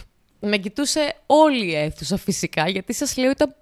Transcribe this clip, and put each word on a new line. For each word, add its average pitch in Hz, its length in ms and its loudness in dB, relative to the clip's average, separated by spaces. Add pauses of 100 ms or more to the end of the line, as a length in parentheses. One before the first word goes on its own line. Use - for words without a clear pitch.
(400)
Με 208 160 -2
κοιτούσε 277 580 -2 (120)
όλη 277 400 4
η 165 80 -2
αίθουσα 151 420 -4
φυσικά, 170 520 -4
γιατί 190 260 -6
σας - 220 -4
λέω 254 140 2
ήταν 269 320 0